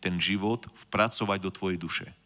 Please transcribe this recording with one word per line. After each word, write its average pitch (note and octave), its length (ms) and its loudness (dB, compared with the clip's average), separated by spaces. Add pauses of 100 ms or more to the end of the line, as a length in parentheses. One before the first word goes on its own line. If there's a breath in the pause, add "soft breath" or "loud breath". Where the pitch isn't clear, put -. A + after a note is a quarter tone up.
ten F2+ 160 0
život, G2 480 0 (240)
vpracovať G#2 480 2
do F#2 160 -2
tvojej F#2 240 -2
duše. E2+ 300 -4 (180)